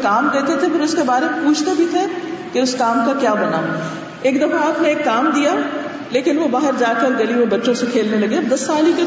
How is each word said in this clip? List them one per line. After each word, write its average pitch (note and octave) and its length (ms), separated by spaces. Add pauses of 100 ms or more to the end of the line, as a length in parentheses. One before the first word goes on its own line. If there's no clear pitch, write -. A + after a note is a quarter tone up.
کام A#3 300
دیتے C#4 280
تھے F4 120
پھر D#4+ 80
اس D4+ 140
کے E4+ 80
بارے B3+ 280
میں D4+ 140
پوچھتے D4+ 320
بھی E4+ 140
تھے F4+ 160 (460)
کہ A#3+ 60
اس B3+ 200
کام A#3 280
کا C4+ 140
کیا G#3+ 140
بنا۔ E3+ 260 (600)
ایک C4+ 140
دفعہ D4+ 320
آپ D#4+ 140
نے D#4+ 60
ایک D4 160
کام B3+ 300
دیا C#4+ 200 (560)
لیکن C#4+ 280
وہ D#4+ 100
باہر C4+ 300
جا A#3 220
کر C4+ 80 (100)
گلی A3+ 160
میں A#3+ 120
بچوں G#3 280
سے B3 180
کھیلنے G#3+ 340
لگے، A3 120
اب C4 160
دس C#4 60
سال D#4 260
ہی E4+ 100
کے E4+ 100